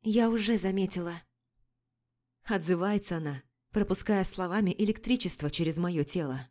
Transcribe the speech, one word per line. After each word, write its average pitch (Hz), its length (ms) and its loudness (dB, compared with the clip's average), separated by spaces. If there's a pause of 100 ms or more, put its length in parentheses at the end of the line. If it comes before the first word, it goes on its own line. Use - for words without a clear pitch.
«Я 226 280 4
уже 226 280 2
заметила». 185 560 -2 (1300)
Отзывается 185 720 0
она, 147 260 -6 (320)
пропуская 202 480 2
словами 185 560 0
электричество 214 720 0
через 160 280 -2
моё 170 260 0
тело. 135 460 -4